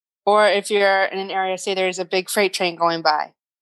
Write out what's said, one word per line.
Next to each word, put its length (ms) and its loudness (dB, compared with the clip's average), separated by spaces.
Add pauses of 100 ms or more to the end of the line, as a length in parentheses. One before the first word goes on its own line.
(240)
Or 240 4
if 240 0
you're 320 2
in 160 -4
an 100 -8
area, 260 -4
say 180 -6
there's 260 -2
a 40 -4
big 260 -4
freight 240 0
train 220 -4
going 260 0
by, 300 0 (300)